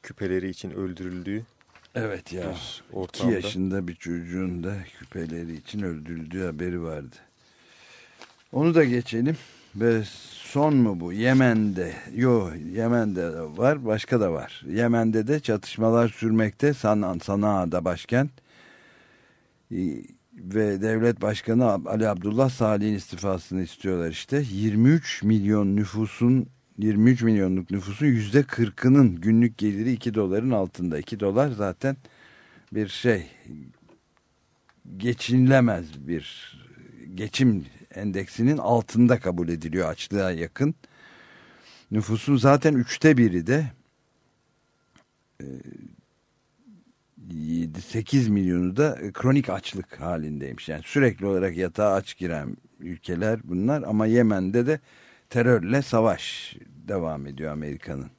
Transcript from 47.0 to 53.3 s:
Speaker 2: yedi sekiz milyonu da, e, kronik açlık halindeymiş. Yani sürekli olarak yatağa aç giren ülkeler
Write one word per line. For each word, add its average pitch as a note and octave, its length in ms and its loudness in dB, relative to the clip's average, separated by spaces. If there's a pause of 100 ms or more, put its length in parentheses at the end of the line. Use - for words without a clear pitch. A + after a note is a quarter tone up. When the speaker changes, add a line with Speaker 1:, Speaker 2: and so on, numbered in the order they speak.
Speaker 2:
yedi D#2+ 480 -6
sekiz A2+ 460 0
milyonu F#2 500 2
da, D3 240 0
e, G2+ 100 -8
kronik C3 380 2
açlık - 520 -8
halindeymiş. D2+ 680 -8
Yani D#2 160 -8
sürekli A#2+ 400 2
olarak F#2 320 0
yatağa F#2+ 360 0
aç G2 240 -4
giren D2+ 400 -6 (220)
ülkeler F#2 640 -4